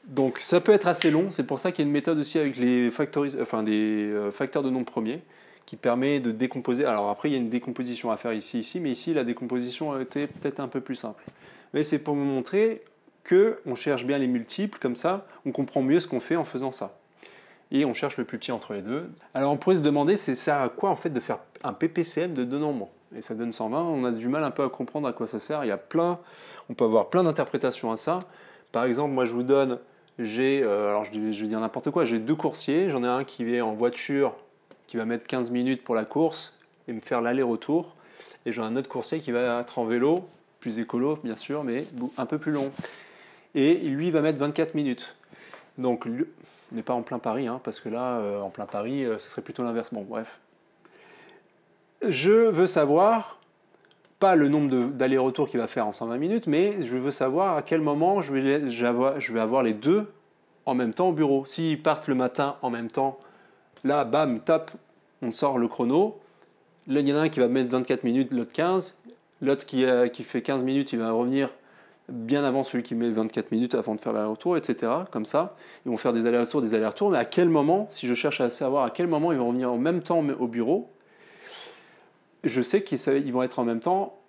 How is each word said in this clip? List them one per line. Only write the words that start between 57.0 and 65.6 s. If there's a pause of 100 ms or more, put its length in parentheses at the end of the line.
savoir
à
quel
moment
je
vais,
j'avo-,
je
vais
avoir
les
deux (540)
en
même
temps
au
bureau.
S'ils
partent
le
matin
en
même
temps, (680)
là,
bam,
tap, (500)
on
sort
le